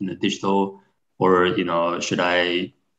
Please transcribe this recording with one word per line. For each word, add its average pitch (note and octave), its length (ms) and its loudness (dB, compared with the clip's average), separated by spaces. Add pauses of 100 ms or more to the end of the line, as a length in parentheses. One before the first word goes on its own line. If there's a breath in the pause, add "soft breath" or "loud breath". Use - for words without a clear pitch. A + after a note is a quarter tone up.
in G2 60 -4
the F2+ 80 -8
digital, G2 680 -2 (380 loud breath)
or, F#2 300 4
you F2+ 160 -2
know, E2+ 360 -2
should - 200 -4
I F2+ 520 0 (260)